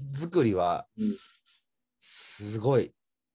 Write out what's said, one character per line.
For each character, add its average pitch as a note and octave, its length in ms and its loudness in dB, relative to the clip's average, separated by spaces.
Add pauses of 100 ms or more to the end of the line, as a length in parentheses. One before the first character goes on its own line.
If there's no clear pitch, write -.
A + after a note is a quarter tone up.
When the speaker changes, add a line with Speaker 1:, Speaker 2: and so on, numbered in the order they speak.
(140)
Speaker 1:
作 E3+ 300 2
り G#2+ 100 4
は、 F2 340 0 (100)
Speaker 2:
う - 60 -4
ん。 G#2+ 140 -2 (800)
Speaker 1:
す - 640 -10
ご B2+ 200 4
い、 - 140 0 (420)